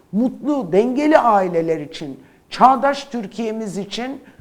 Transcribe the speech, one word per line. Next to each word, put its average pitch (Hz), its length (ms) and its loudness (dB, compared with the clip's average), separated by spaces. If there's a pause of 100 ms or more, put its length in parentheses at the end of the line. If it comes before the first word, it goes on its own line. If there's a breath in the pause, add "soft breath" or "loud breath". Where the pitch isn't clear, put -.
(120)
mutlu, 240 600 -2
dengeli 254 460 4
aileler 175 600 2
için, 143 400 -12 (300 soft breath)
çağdaş 269 540 2
Türkiye'miz 220 760 -6
için 233 440 -8 (200 soft breath)